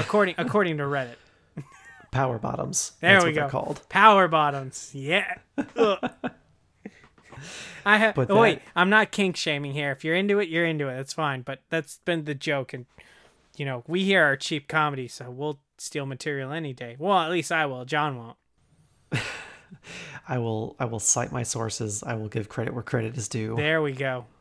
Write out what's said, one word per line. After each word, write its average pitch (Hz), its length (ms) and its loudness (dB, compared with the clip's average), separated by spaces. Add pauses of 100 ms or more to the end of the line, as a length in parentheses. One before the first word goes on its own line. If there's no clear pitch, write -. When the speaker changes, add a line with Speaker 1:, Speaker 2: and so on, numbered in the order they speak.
Speaker 1:
according, 196 340 2
according 170 400 0
to 143 60 -2
Reddit. 135 320 -4 (960)
Speaker 2:
Power 127 260 0
bottoms. - 600 -4
Speaker 1:
There 180 140 6
Speaker 2:
That's 185 100 6
Speaker 1:
we 165 60 4
Speaker 2:
what 151 60 -2
they're 151 80 0
Speaker 1:
go. 139 60 -4
Speaker 2:
called. - 380 -6
Speaker 1:
Power 196 400 8
bottoms. 143 640 0
Yeah. 156 440 -2 (180)
Speaker 2:
<laughs> - 200 -6
Speaker 1:
Ugh. 226 340 2 (1700)
I 208 120 8
have. 214 180 4
Speaker 2:
But 127 160 2
Speaker 1:
Oh, 202 100 8
wait, 208 240 6
Speaker 2:
that - 120 -20
Speaker 1:
I'm 180 140 4
not 214 200 6
kink 190 260 0
shaming 143 360 -2
here. 143 180 -2
If 135 140 -6
you're 160 100 0
into 202 240 2
it, 202 100 0
you're 165 180 2
into 151 220 0
it. 127 80 -6
That's 135 160 -10
fine. 139 300 -2
But 135 180 -10 (100)
that's 160 340 -4
been 170 200 -2
the 151 100 -4
joke, 139 400 -4
and, 123 120 -14 (720)
you 147 80 -6
know, 131 220 -6
we 185 180 0
here 190 200 6
are 139 120 4
cheap - 320 -6
comedy, 143 400 0
so 123 220 -14
we'll 143 280 -6 (200)
steal - 280 -8
material 135 460 -6
any 156 200 -8
day. 120 260 -14
Well, 190 200 2
at 165 120 0
least 175 200 -2
I 160 160 2
will. 127 180 -6
John 147 340 -2
won't. 117 180 -16 (760)
Speaker 2:
<laughs> 123 100 -2 (1080)
I 131 100 -2
will, 113 400 -4
I 131 60 -2
will 110 160 -6
cite - 320 0
my 127 100 -4
sources. 113 640 -6
I 120 100 -6
will 107 140 -6
give 107 200 -6
credit 110 260 -4
where 120 100 -6
credit 113 320 -4
is 110 100 -8
due. 113 300 -6
Speaker 1:
There 156 260 0
we 143 100 -2
go. 131 340 -6 (140)